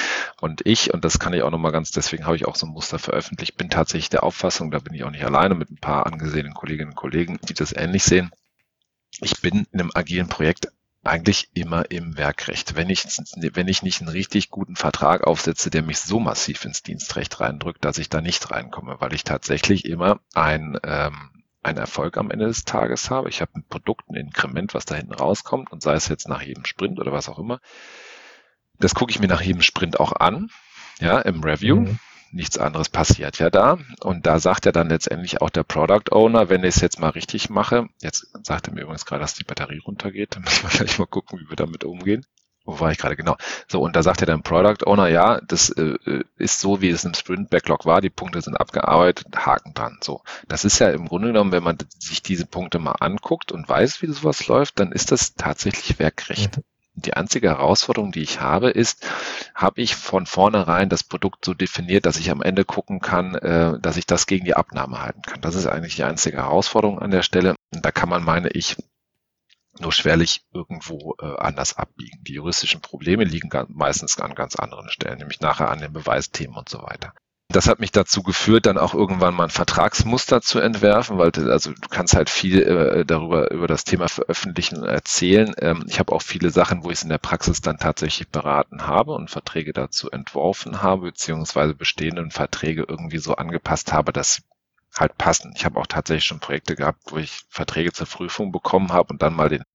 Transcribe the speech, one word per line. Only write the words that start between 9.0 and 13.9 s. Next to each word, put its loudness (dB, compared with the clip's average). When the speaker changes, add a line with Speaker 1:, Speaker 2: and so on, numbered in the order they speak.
Speaker 1:
Ich -4
bin 0
in -2
einem -2
agilen -2
Projekt 0
eigentlich 2
immer -2
im -8
Werkrecht. -4
Wenn -2
ich, 0
wenn 0
ich 0
nicht -4